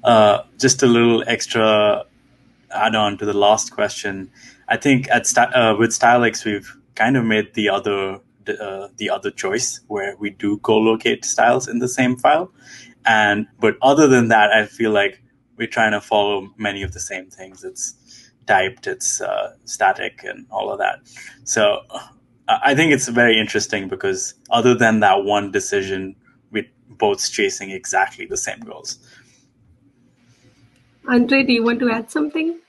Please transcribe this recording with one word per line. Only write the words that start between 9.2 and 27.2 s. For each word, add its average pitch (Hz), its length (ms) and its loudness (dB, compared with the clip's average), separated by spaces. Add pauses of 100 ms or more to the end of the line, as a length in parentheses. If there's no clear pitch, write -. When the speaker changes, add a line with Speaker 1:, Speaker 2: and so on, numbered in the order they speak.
Speaker 1:
choice - 560 -6
where 101 280 -8
we 104 140 -8
do 104 280 -4
co-locate 110 680 0
styles 123 420 0
in 120 140 -6
the 123 80 -4
same 127 280 -2
file. 151 360 0 (520)
And, 107 440 2 (100)
but 113 240 0
other 143 240 4
than 123 220 4
that, 107 240 4
I 107 140 2
feel 110 260 -2
like 101 280 0 (360)
we're 113 100 -6
trying 110 260 0
to 104 80 -4
follow 101 560 -2
many 101 280 -6
of 92 80 -10
the - 80 -16
same 95 260 -12
things. 95 360 -20
It's - 320 -12 (540)
typed, 95 400 0
it's, - 320 -6
uh, 98 320 -6 (120)
static, 98 600 -4
and - 260 -14
all 101 220 -6
of 101 80 -8
that. - 180 -2 (460)
So, 104 460 0
uh, - 100 -12 (480)
I 135 260 2
think 156 180 4
it's 131 140 0
very 117 320 4
interesting 104 480 -4
because 95 480 -6 (160)
other 117 240 4
than 110 260 4
that 98 220 4
one 101 300 -2
decision, 95 640 -4 (340)
we're 107 160 -6 (220)
both - 420 -2